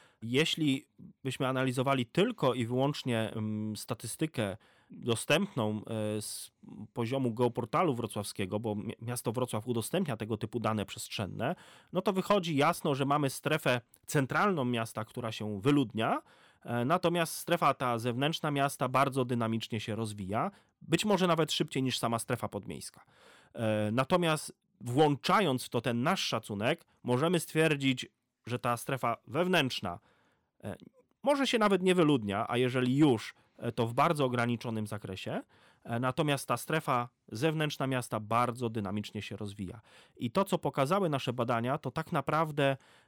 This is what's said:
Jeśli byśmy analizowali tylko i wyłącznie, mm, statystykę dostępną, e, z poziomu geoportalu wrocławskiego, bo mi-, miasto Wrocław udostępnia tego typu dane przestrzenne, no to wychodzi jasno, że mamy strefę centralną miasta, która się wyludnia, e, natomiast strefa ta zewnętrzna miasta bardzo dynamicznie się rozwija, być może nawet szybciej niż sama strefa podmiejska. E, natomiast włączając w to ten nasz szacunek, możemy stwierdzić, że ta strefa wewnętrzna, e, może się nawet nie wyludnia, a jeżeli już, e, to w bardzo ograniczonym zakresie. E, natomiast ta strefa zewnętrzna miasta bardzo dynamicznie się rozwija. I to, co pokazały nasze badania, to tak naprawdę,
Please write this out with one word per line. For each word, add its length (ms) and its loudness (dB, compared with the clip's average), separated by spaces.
Jeśli 600 0
byśmy 240 -4
analizowali 580 0
tylko 480 2
i 120 0
wyłącznie, 640 0
mm, 460 -4
statystykę 800 -6
dostępną, 920 -2
e, 40 -4
z 300 -12
poziomu 400 -2
geoportalu 640 0
wrocławskiego, 640 -4
bo 160 -4
mi-, 260 -6
miasto 300 -6
Wrocław 360 -4
udostępnia 500 -2
tego 200 -4
typu 220 -6
dane 260 0
przestrzenne, 680 -6
no 80 0
to 120 0
wychodzi 420 0
jasno, 400 2
że 100 -2
mamy 240 2
strefę 520 0
centralną 600 2
miasta, 400 -2
która 260 -8
się 300 -6
wyludnia, 600 2
e, 200 0
natomiast 520 2
strefa 360 2
ta 260 0
zewnętrzna 520 0
miasta 380 0
bardzo 360 2
dynamicznie 540 -2
się 160 -4
rozwija, 560 -4
być 240 0
może 220 4
nawet 240 4
szybciej 320 0
niż 160 0
sama 200 0
strefa 300 -4
podmiejska. 540 -10
E, 380 0
natomiast 600 2
włączając 840 4
w 60 -12
to 120 0
ten 220 0
nasz 180 0
szacunek, 640 -2
możemy 360 2
stwierdzić, 640 2
że 140 -4
ta 180 0
strefa 400 -2
wewnętrzna, 720 0
e, 120 -8
może 240 2
się 120 2
nawet 220 4
nie 140 4
wyludnia, 540 4
a 80 2
jeżeli 400 2
już, 380 4
e, 140 -6
to 160 0
w 60 -4
bardzo 320 4
ograniczonym 640 0
zakresie. 540 -8
E, 160 -4
natomiast 480 0
ta 100 0
strefa 520 -2
zewnętrzna 560 -2
miasta 320 -2
bardzo 500 0
dynamicznie 520 -4
się 160 -10
rozwija. 440 -8
I 140 -4
to, 140 2
co 120 -2
pokazały 520 0
nasze 240 -2
badania, 440 0
to 140 -6
tak 200 -6
naprawdę, 640 2